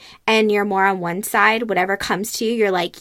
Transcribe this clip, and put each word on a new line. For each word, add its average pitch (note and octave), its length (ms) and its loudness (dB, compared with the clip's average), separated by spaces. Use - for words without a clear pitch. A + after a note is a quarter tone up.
and A3 260 4
you're G3+ 140 2
more F#3+ 200 0
on F#3+ 140 2
one F3 220 -4
side, A3 420 2
whatever G3 340 0
comes G3 360 -4
to A#3 120 -4
you, A3+ 80 0
you're G#3 180 2
like, F3+ 300 -4